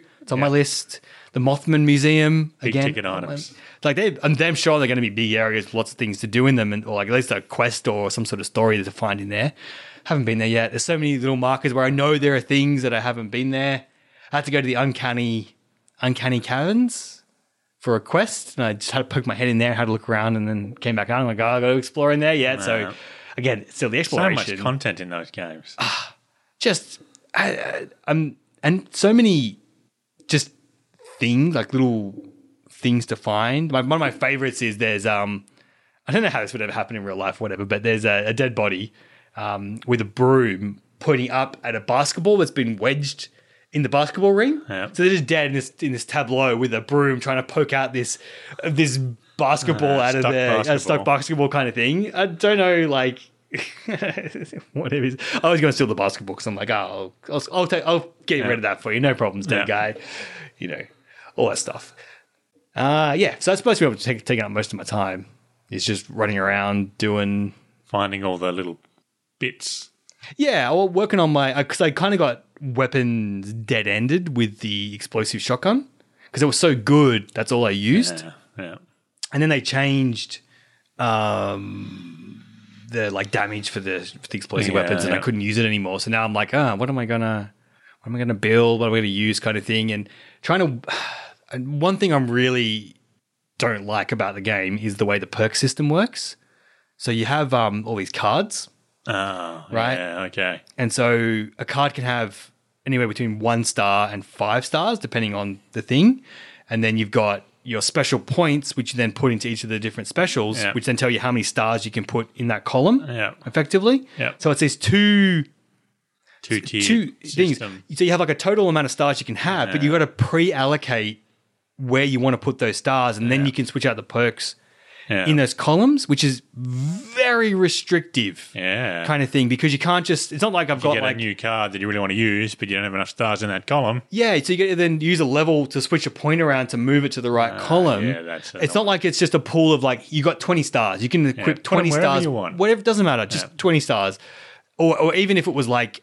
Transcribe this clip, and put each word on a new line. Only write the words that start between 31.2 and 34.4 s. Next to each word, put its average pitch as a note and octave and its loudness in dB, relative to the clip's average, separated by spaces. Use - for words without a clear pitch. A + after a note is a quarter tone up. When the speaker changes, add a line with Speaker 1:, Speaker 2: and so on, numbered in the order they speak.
Speaker 1:
like, A#2 -2
little A2+ 0
things A#2+ 0
to A2 -4
find. A#2+ -2
My, C3 2
one B2+ 0
of D#3+ 2
my C#3+ 0
favorites C3 -2